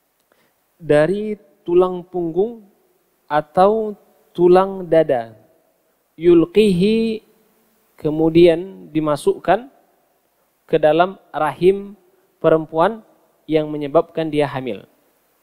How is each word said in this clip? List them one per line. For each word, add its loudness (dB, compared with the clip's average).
dari 0
tulang 0
punggung -4
atau 0
tulang 2
dada. 0
Yulqihi, 2
kemudian 2
dimasukkan -2
ke -2
dalam 0
rahim -2
perempuan -2
yang -2
menyebabkan -4
dia -2
hamil. -10